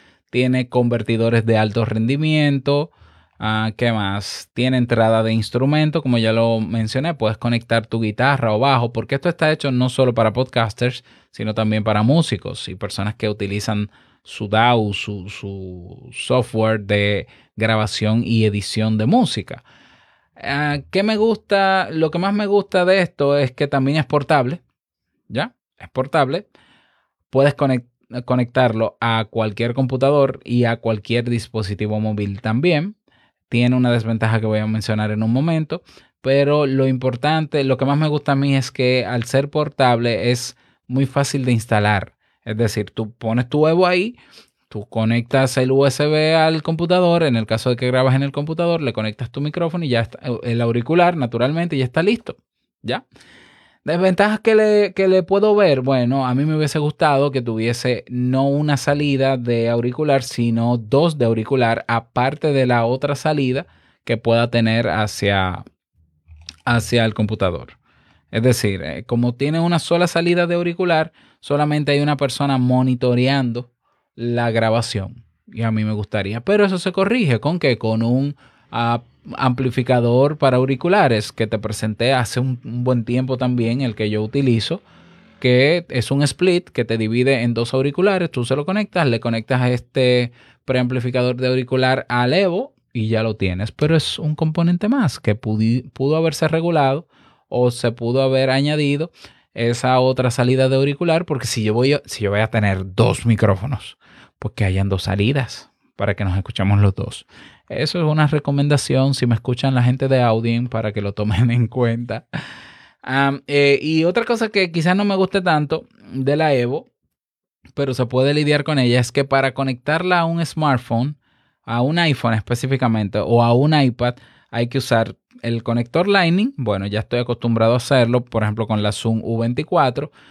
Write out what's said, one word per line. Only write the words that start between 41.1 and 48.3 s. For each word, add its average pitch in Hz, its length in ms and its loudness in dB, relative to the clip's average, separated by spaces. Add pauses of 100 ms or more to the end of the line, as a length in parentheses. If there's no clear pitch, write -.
de 127 80 2
instalar. 104 600 0 (300)
Es 113 120 -6
decir, 107 360 -2
tú 110 200 -8
pones 120 380 -2
tu 151 180 2
Evo 175 200 4
ahí, 185 280 -2 (540)
tú 107 180 -12
conectas 120 720 0
el 131 140 2
U 135 140 4
S 139 200 0
B 156 280 2
al 160 300 2
computador, 170 600 2
en 135 120 2
el 113 100 0
caso 113 240 -2
de 123 60 2
que 127 120 -4
grabas 127 280 2
en 135 80 2
el 139 80 -4